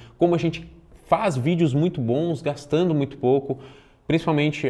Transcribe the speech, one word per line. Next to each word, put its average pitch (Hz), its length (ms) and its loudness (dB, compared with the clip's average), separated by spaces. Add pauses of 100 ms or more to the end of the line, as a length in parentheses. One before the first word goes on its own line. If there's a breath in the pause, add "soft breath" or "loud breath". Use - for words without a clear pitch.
(180 loud breath)
como 170 180 4
a - 20 2
gente 160 320 -4 (360)
faz 175 320 0
vídeos 160 360 2
muito 156 280 0
bons, 151 400 -2
gastando 156 520 -2
muito 139 220 -2
pouco. 135 440 0 (460 loud breath)
Principalmente 151 640 0